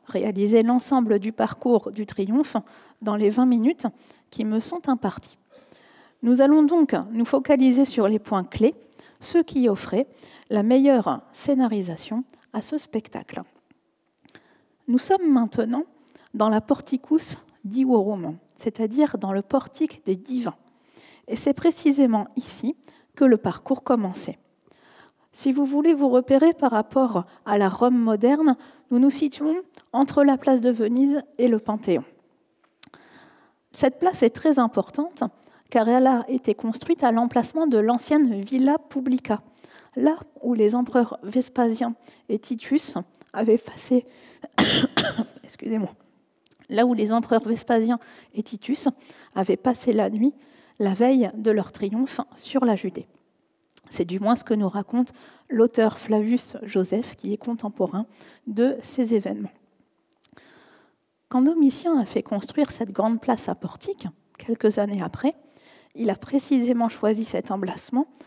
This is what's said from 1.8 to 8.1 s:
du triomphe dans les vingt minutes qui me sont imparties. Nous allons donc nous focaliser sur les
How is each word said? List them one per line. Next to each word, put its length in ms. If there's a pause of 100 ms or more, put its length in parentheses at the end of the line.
du 140
triomphe 520 (440)
dans 140
les 140
vingt 160
minutes 420 (420)
qui 160
me 140
sont 300
imparties. 480 (840)
Nous 200
allons 220
donc 320 (160)
nous 140
focaliser 600
sur 220
les 120